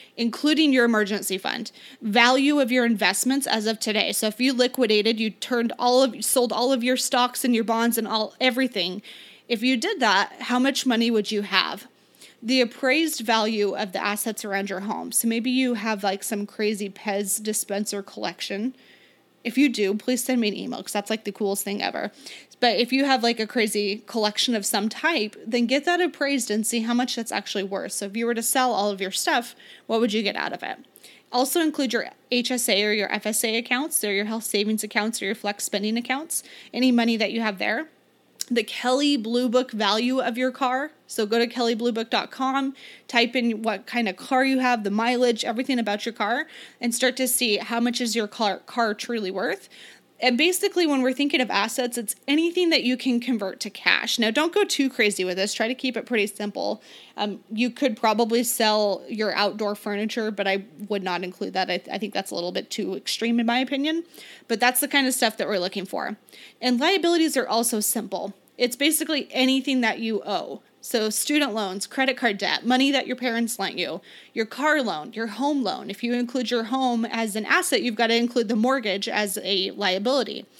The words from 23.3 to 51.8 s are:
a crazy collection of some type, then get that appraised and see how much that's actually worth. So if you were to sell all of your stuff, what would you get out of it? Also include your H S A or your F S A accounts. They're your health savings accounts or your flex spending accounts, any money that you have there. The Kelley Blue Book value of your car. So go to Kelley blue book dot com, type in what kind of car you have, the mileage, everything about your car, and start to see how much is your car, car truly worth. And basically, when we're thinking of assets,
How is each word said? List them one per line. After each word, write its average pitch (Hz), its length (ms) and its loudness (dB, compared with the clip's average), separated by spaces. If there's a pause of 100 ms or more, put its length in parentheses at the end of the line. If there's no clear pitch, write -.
a 214 60 -2
crazy 208 600 0
collection 214 480 0
of 202 100 -2
some 214 240 0
type, 247 460 0 (100)
then 240 220 0
get 269 200 2
that 349 140 2
appraised 285 480 0
and 208 160 0
see 233 180 -2
how 233 120 -2
much 247 220 -2
that's 226 160 -6
actually 202 320 -4
worth. 196 260 -6
So - 160 -6
if 196 100 -8
you 233 80 -2
were 233 100 0
to 226 80 -6
sell 254 300 2
all 202 180 0
of 190 100 -4
your 185 100 -4
stuff, 254 460 -2 (320)
what 226 100 2
would 220 140 2
you 214 100 0
get 202 140 -2
out - 160 -4
of - 100 -8
it? - 160 -8 (540)
Also 277 280 2
include 294 320 0
your 233 140 -2 (240)
H 247 220 0
S 247 160 -2
A 202 160 4
or 214 80 2
your 208 200 0
F 208 140 -2
S 214 160 -2
A 220 140 0
accounts. 247 420 -2
They're 208 140 -2
your 202 140 0
health 220 180 -4
savings 214 400 0
accounts 214 360 -2
or - 40 -8
your 196 100 -2
flex 208 300 -6
spending 214 320 -2
accounts, 262 480 -4 (280)
any 254 200 4
money 233 240 4
that 214 160 0
you 226 80 -2
have 208 180 -2
there. 214 300 -2 (640)
The 240 140 2
Kelley 285 540 2
Blue 240 320 0
Book 254 220 2
value 226 480 2
of 233 180 -2
your 254 120 0
car. 254 420 -2 (140)
So 214 200 -4
go 220 120 2
to 233 80 2
Kelley 233 280 0
blue 233 180 0
book 226 180 -4
dot 214 200 0
com, 269 440 -2 (320)
type 240 280 2
in 233 280 0
what 208 240 -2
kind 233 220 -2
of 185 80 -4
car 262 280 2
you 269 140 2
have, 247 260 2
the 202 60 0
mileage, 233 520 2
everything 247 360 -2
about 208 260 -2
your 226 80 -6
car, 240 340 -2 (360)
and 240 120 0
start 254 220 2
to 262 120 0
see 233 280 2
how 233 240 -2
much 240 200 0
is 226 140 0
your 220 120 0
car, 202 400 -2
car 226 260 0
truly 214 380 -4
worth. 214 400 -4 (500)
And 247 160 4
basically, 349 500 2
when 277 140 2
we're 254 140 2
thinking 285 260 2
of 233 100 0
assets, 240 460 0